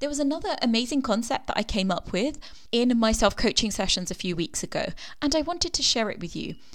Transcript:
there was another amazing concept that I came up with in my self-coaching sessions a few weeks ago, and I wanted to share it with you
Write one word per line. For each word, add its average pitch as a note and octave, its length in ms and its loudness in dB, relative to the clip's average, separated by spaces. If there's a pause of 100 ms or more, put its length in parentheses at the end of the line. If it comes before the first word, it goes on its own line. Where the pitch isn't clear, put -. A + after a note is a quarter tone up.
there C#4 80 0
was C#4+ 100 -4
another D#4+ 420 0
amazing B3 420 2
concept A#3 440 0
that - 100 -2
I G#3+ 60 2
came F#3+ 300 2
up - 200 -4
with B3+ 260 0 (340)
in A#3+ 260 4
my A3 140 6
self-coaching G#3+ 580 4
sessions F#3+ 400 -2
a F3+ 60 -6
few F3+ 180 -2
weeks - 300 -2
ago, - 220 -4 (340)
and D4 160 2
I D#4 60 4
wanted E4+ 320 -2
to C#4 80 -2
share A3+ 280 2
it - 80 -8
with E3+ 160 -8
you D#3+ 220 -6 (180)